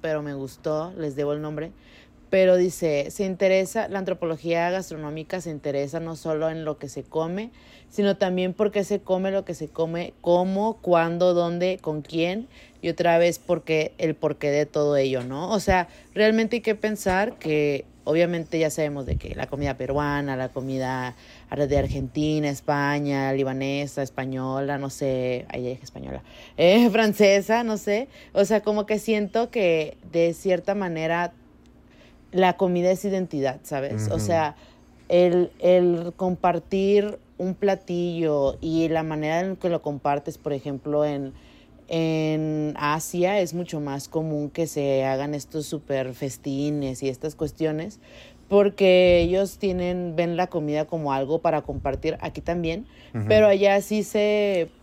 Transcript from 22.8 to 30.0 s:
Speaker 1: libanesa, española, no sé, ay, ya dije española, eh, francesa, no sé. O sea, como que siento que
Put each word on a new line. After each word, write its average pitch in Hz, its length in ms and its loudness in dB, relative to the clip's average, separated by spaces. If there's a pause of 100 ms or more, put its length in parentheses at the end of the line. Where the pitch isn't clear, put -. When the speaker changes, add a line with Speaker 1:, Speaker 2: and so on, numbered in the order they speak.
Speaker 1:
libanesa, 135 680 -2
española, 131 760 -4
no 139 120 -6
sé, 127 600 -2
ay, 127 120 -8
ya 123 80 -4
dije 127 140 -10
española, 135 380 -12 (360)
eh, 208 320 8
francesa, 208 720 4
no 214 140 -2
sé. 208 300 -2 (260)
O 196 120 4
sea, 214 160 2
como 214 240 0
que 214 120 0
siento 214 520 0
que 165 460 0 (160)